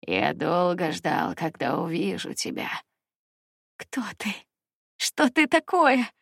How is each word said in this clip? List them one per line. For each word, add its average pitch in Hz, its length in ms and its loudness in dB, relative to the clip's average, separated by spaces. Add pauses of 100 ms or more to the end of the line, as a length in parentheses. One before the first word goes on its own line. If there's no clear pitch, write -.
Я 98 320 0
долго 175 580 0
ждал, - 440 -2
когда - 420 -4
увижу 170 560 -4
тебя. - 360 -6 (1080)
Кто - 260 -8 (140)
ты? 202 160 -6 (640)
Что - 320 2
ты 302 180 4
такое? 294 640 4 (120)